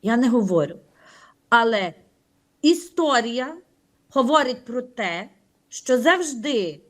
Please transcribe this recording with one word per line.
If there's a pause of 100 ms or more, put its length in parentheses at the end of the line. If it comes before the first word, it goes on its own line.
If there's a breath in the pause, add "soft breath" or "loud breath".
Я
не
говорю. (720 soft breath)
Але (680)
історія (540)
говорить
про
те, (400)
що
завжди